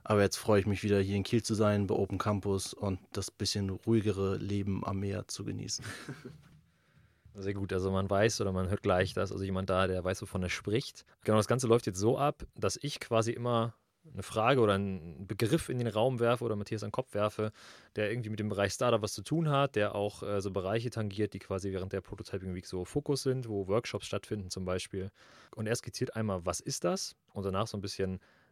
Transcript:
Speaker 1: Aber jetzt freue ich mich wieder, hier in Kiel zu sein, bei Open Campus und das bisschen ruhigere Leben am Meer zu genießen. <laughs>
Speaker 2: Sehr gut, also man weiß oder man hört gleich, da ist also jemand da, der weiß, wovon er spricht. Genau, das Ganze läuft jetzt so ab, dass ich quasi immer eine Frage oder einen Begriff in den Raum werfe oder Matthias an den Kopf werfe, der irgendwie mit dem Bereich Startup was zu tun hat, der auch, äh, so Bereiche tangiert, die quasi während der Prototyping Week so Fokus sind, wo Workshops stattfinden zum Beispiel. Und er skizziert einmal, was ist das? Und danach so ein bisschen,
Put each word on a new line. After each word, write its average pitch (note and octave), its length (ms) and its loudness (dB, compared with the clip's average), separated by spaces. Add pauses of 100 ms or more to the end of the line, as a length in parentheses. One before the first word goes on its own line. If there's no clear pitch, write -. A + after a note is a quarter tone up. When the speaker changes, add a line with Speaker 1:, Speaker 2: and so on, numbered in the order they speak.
Speaker 1:
Aber G#2 160 4
jetzt G2 160 4
freue G#2 240 4
ich - 40 2
mich G2+ 160 0
wieder, G2+ 200 4
hier G2 160 0
in G2 60 0
Kiel A#2 200 0
zu A2+ 100 -2
sein, G#2 320 4
bei F#2+ 100 0
Open G2 220 0
Campus G2 560 0
und F#2+ 280 -4 (100)
das - 180 -6
bisschen G2+ 420 -2
ruhigere G2 680 0
Leben G2 480 -2
am G2 160 -2
Meer G2 260 -4
zu - 160 -10
genießen. G#2 400 -6 (800)
<laughs> - 720 -20
Speaker 2:
Sehr G2 200 -2
gut, G2 180 -2
also F#2+ 180 2
man F#2+ 180 0
weiß G2+ 300 4
oder G2 140 0
man F#2 160 0
hört G2+ 140 -2
gleich, F#2 300 4
da G2 100 0
ist G2 100 -4
also G2 100 -4
jemand F#2+ 260 -2
da, F#2+ 180 4
der F#2 180 0
weiß, F#2 160 0
wovon G2+ 200 -4
er F2+ 80 0
spricht. - 540 -2 (220)
Genau, G#2+ 100 6
das G#2+ 120 6
Ganze B2 200 2
läuft A2+ 200 6
jetzt F#2+ 120 -2
so A#2 180 4
ab, C#3+ 280 0 (100)
dass G2+ 260 -2
ich - 200 -6
quasi A2+ 320 2
immer A#2 420 0 (380)
eine G2 100 -8
Frage A#2+ 380 4
oder G#2 120 8
einen F#2+ 540 -4
Begriff A#2 420 0
in B2+ 80 -2
den A#2+ 80 0
Raum A#2 340 2
werfe A#2+ 240 2
oder A2 120 -2
Matthias G#2 260 -4
an G#2 60 -4
den G#2+ 40 -8
Kopf - 220 -4
werfe, G#2+ 380 0 (440)
der G#2+ 140 0
irgendwie A2 220 -4
mit G#2+ 80 -4
dem G#2 100 -2
Bereich G2+ 240 2
Startup A#2 260 4
was G#2 140 -2
zu - 80 -8
tun D#3 260 0
hat, C#3 280 2
der G#2 180 2
auch, G#2 300 -2
äh, G2+ 180 -2
so G2+ 80 -2
Bereiche G2 400 -2
tangiert, G#2 460 -2
die G2+ 40 -8
quasi F#2+ 320 -4
während F#2 220 -4
der G2 80 -2
Prototyping F#2 540 -8
Week F2+ 100 -8
so F2+ 180 -6
Fokus C#3+ 380 -2
sind, B2+ 260 0
wo G2+ 200 -2
Workshops G#2 400 0
stattfinden G2+ 420 -6
zum F#2 160 -6
Beispiel. F#2 460 -4 (440)
Und A2 120 -6
er A#2 80 2
skizziert - 400 -4
einmal, G2+ 320 0
was F2 140 0
ist - 220 -6
das? F3+ 320 -2 (160)
Und G2+ 120 -6
danach F#2+ 240 0
so - 100 -6
ein G2 40 -6
bisschen, F#2+ 380 -4 (320)